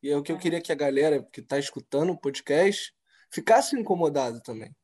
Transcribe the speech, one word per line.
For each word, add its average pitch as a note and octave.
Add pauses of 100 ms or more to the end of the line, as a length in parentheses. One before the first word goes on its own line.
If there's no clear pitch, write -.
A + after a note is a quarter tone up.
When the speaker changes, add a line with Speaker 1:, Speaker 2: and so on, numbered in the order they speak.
Speaker 1:
E C#3
é D3
o D3
que D3
eu E3
Speaker 2:
Aham. E3
Speaker 1:
queria E3+
que -
a D3+
galera C#3+
que -
tá -
escutando C#3+
o E3
podcast D3+ (380)
ficasse C4+
incomodado C#3+
também. -